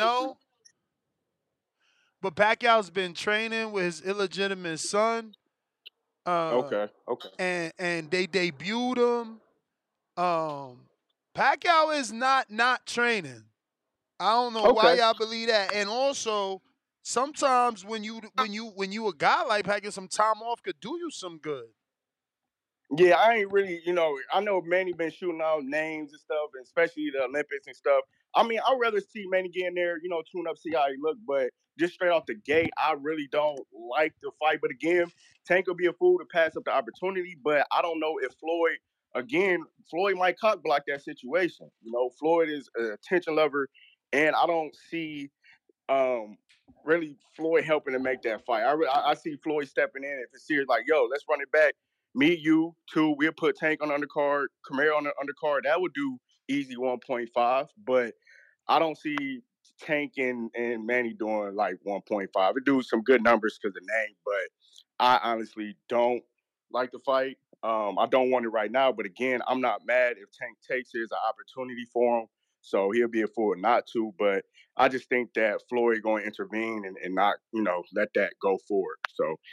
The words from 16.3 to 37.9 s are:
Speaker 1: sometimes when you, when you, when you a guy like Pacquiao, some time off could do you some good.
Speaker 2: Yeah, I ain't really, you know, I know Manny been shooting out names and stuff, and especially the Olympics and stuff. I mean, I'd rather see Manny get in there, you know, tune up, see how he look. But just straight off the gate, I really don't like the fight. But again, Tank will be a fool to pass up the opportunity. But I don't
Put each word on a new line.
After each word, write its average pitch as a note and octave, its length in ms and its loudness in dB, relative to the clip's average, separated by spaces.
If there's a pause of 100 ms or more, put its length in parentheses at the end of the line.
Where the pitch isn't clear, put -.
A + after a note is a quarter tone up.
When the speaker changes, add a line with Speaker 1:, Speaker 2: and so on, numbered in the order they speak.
Speaker 1:
sometimes B3 840 0
when G#3+ 180 -8
you, A3+ 160 -12 (160)
when G#3+ 160 0
you, A3 140 -8
when G3 260 -6
you A3 160 -2
a F3+ 60 -4
guy A3 320 4
like G#3 180 2
Pacquiao, G3+ 260 -4
some F#3+ 180 -12
time G#3+ 340 2
off A#3 200 -6
could E3+ 160 -8
do C#4 200 -10
you E4+ 120 -10
some E3+ 280 -12
good. C#3+ 260 -8 (1300)
Speaker 2:
Yeah, F3 180 8
I A3 200 6
ain't G3 160 -2
really, F#3+ 340 0
you F3 80 0
know, D#3+ 240 0 (120)
I F3 100 2
know G3+ 200 0
Manny F3+ 320 0
been E3 180 -4
shooting E3 320 -6
out D#3 220 -2
names D3+ 480 -6
and D3+ 80 -20
stuff, D3+ 340 -4
and B2+ 100 -18
especially D3+ 520 -2
the C3+ 60 0
Olympics C#3 440 -4
and C3 80 -18
stuff. C#3 280 2 (320)
I A3 120 4
mean, A3+ 200 -2
I'd C4 120 2
rather A3+ 220 0
see G3+ 260 -10
Manny F#3 220 0
get F3+ 200 -4
in F3+ 60 -6
there, F3 280 -2
you F3+ 80 -6
know, E3 200 -4
tune E3+ 160 -8
up, D#3 120 -6
see D#3 160 -8
how D3 140 2
he C#3 120 -6
look. D3+ 160 -2 (100)
But C3+ 240 0 (280)
just F3 160 -2
straight F3+ 160 0
off E3 160 2
the A#2+ 80 -6
gate, D#3 420 2
I D3+ 240 2
really D3 320 -6
don't D3 280 0 (120)
like C3 480 -2
the C#3 180 -10
fight. D3+ 220 2
But D3+ 100 -2
again, E3 360 0 (400)
Tank F3+ 200 2
will F3+ 100 -2
be F3 100 0
a E3 80 0
fool F3+ 240 6
to D#3+ 80 -10
pass E3 300 2
up E3 80 -8
the B2+ 80 -2
opportunity. F#3 680 -2
But D3 300 2
I C#3 80 2
don't E3 200 0